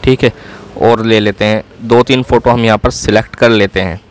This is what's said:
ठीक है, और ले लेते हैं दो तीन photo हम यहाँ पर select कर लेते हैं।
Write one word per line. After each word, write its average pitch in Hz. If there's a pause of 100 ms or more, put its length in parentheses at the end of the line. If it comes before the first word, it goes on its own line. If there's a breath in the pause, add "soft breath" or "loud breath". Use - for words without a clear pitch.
ठीक 131
है, 113 (460 loud breath)
और 113
ले 110
लेते 104
हैं 107 (200)
दो 117
तीन 127
photo 123
हम 117
यहाँ 110
पर 127
select -
कर 117
लेते 101
हैं। 90 (100)